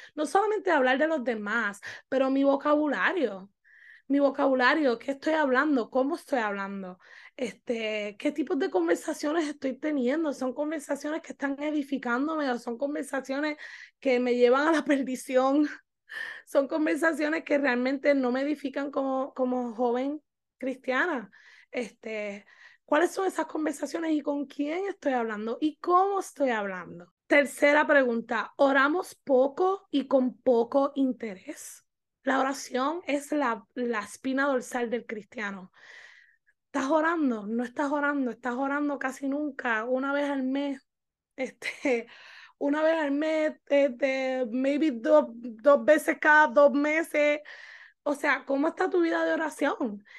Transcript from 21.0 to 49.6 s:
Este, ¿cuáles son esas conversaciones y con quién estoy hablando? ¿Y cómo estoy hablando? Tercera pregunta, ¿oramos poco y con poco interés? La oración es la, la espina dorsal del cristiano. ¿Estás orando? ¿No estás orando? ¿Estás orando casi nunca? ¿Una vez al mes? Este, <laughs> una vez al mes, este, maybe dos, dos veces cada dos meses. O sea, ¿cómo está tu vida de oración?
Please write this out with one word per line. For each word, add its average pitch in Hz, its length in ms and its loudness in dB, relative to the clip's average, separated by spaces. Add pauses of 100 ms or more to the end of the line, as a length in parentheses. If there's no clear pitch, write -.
Este, 107 720 -8 (400)
¿cuáles 330 280 2
son 381 140 -2
esas 330 200 -2
conversaciones 320 680 -4
y 302 80 2
con 285 260 -4
quién 302 400 -6
estoy 302 280 -2
hablando? 226 460 -4
¿Y 311 180 -2
cómo 381 420 2
estoy 277 300 -2
hablando? 180 600 -6 (140)
Tercera 294 600 4
pregunta, 233 720 2
¿oramos 277 580 2 (100)
poco 277 640 2
y 269 160 -2
con 254 300 2
poco 254 580 2
interés? 254 920 -6 (360)
La 269 160 0
oración 269 680 -2
es 285 260 -4
la, 247 320 -2 (100)
la 240 260 -4
espina 269 460 -4
dorsal 247 440 -2
del 226 160 -6
cristiano. 202 640 -10 (920)
¿Estás 269 240 -4
orando? 311 560 2
¿No 233 180 -4
estás 277 260 -4
orando? 285 400 0
¿Estás 240 240 -6
orando 277 440 -2
casi 269 300 -6
nunca? 262 560 -4
¿Una 262 280 -2
vez 285 160 0
al 277 140 -2
mes? 269 440 -4 (500)
Este, 247 720 -4 (260)
<laughs> - 260 -20
una 285 240 0
vez 320 180 2
al 285 120 -2
mes, 311 420 0 (120)
este, 262 840 0
maybe 277 420 0
dos, 285 380 4
dos 247 540 2
veces 302 360 4
cada 302 280 6
dos 285 240 6
meses. 294 680 0 (600)
O 285 120 -2
sea, 285 300 -2
¿cómo 277 240 0
está 359 220 -2
tu 370 100 2
vida 330 240 0
de 330 80 0
oración? 294 720 -2 (140)